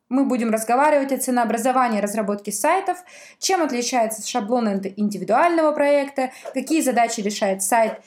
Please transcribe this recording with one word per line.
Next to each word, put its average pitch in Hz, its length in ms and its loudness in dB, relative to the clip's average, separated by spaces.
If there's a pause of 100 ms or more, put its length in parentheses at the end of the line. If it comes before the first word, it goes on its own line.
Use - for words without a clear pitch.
Мы 262 160 2
будем 233 260 0
разговаривать 269 640 2
о 254 60 -2
ценообразовании 240 840 0
разработки 202 500 -4
сайтов, 359 480 0 (400)
чем 370 240 0
отличается 240 640 -2
шаблон 226 420 0
инди-, 190 280 -4
индивидуального 226 760 2
проекта, 285 600 0 (200)
какие 277 280 0
задачи 233 400 0
решает 196 420 -2
сайт 226 440 0